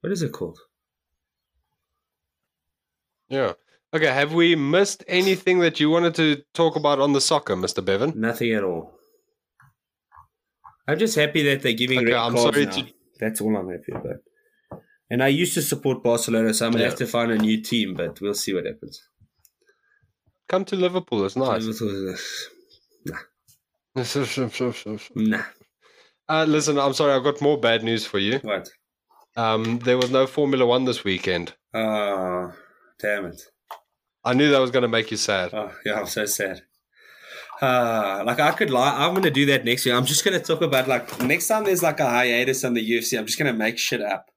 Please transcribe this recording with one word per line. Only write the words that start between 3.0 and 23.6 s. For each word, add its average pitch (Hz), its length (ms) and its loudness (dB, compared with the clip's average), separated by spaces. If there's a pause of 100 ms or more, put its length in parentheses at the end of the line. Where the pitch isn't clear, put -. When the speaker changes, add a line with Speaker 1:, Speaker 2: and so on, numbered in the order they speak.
Speaker 2:
Yeah. 127 240 0 (400)
Okay, 156 140 2
have 143 260 0
we 170 220 4
missed 160 520 0
anything 185 520 2
that 165 200 2
you 151 100 4
wanted 170 260 2
to 151 280 2 (100)
talk 165 220 2
about 147 240 2
on 143 140 4
the 139 80 4
soccer, - 340 0
Mister 92 260 -4
Bevan? 98 340 0
Speaker 1:
Nothing 113 380 -2
at 104 100 0
all. 85 340 -6 (1900)
I'm 151 100 0
just 220 180 0
happy 151 280 0
that 139 180 2
they're 123 120 0
giving 127 260 0
Speaker 2:
Okay, 117 120 2
Speaker 1:
red 120 40 4
Speaker 2:
I'm 120 180 0
Speaker 1:
cards 120 220 4
Speaker 2:
sorry 143 100 4
Speaker 1:
now. 143 60 -4
Speaker 2:
to 135 220 -8 (260)
Speaker 1:
That's 110 220 -4
all 107 140 0
I'm 95 140 -6
happy 85 220 -10
about. - 260 -8 (920)
And 120 120 0
I 135 60 4
used 160 280 2
to 170 60 0
support 139 420 -2
Barcelona, 113 500 2
so 113 120 0
I'm 113 60 0
gonna 117 140 2
Speaker 2:
Yeah. - 40 2
Speaker 1:
have - 100 -6
to 127 80 -2
find 117 240 0
a 110 60 0
new 110 240 2
team, 107 340 -2
but 85 260 -6
we'll 101 120 -2
see - 200 -4
what 87 120 -2
happens. - 380 -14 (1400)
Speaker 2:
Come 185 180 0
to 202 100 -6
Liverpool, 180 500 0
it's 98 100 -6
nice. 123 280 0
Speaker 1:
Liverpool 101 500 -6
is, - 360 -12 (560)
nah. - 120 -12 (800)